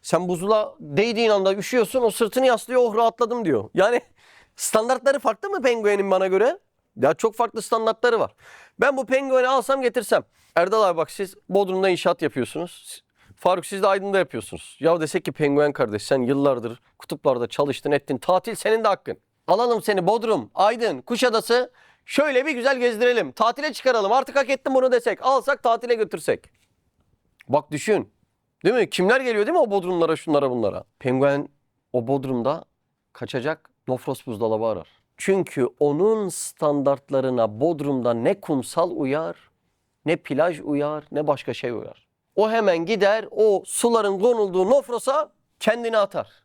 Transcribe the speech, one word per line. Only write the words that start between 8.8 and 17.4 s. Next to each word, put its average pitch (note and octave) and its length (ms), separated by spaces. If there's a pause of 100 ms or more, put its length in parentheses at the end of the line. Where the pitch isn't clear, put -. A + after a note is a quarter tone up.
Ben C4 160
bu B3+ 100
pengueni C4 420
alsam, C4+ 340
getirsem, A3+ 400 (340)
"Erdal F#3+ 260
abi, F3+ 140
bak, D#3+ 140
siz F#3+ 240 (140)
Bodrum'da F#3+ 400
inşaat F3 340
yapıyorsunuz. - 800 (340)
Faruk, F3+ 300
siz G3 160
de G#3 40
Aydın'da G3 320
yapıyorsunuz." - 640
Ya D#3+ 200
desek D#3 240
ki, D3 80
"Penguen D3 400
kardeş, G#2+ 300
sen C3+ 200
yıllardır B2 580 (180)
kutuplarda B2+ 480